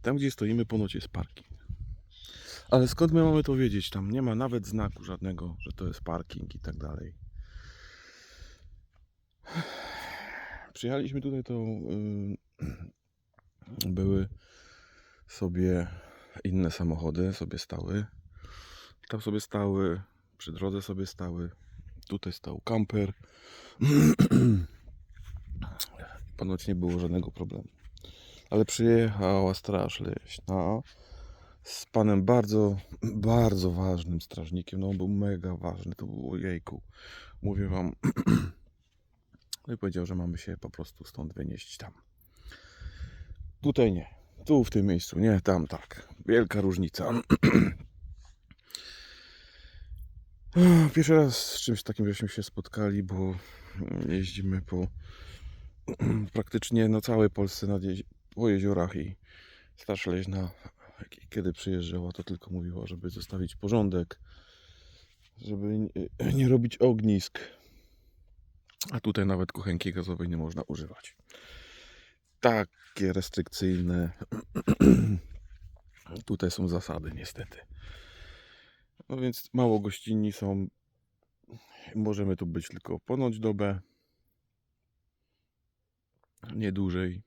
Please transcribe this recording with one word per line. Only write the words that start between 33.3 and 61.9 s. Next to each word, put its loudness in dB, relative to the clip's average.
ważnym -2
strażnikiem. -8
No, -2
on -2
był -2
mega 0
ważny, -8
to -12
było, -8
jejku. -6
Mówię -2
wam, -2
<clears throat> -20
no -6
i -6
powiedział, -2
że -6
mamy -4
się -10
po -12
prostu -14
stąd -10
wynieść -10
tam. -16
Tutaj 6
nie. -4
Tu 6
w 0
tym 4
miejscu 0
nie, 6
tam 2
tak. -12
Wielka 4
różnica. 0
<clears throat> 0
Pierwszy 6
raz 8
z -4
czymś 0
takim 0
żeśmy -2
się -6
spotkali, -2
bo -2
jeździmy -2
po -2
<clears throat> -4
praktycznie, 2
no, 4
całej 4
Polsce -2
nad -2
jezi-, -4
po 2
jeziorach 2
i -6
straż -6
leśna, -2
jak-, -20
kiedy -2
przyjeżdżała, -4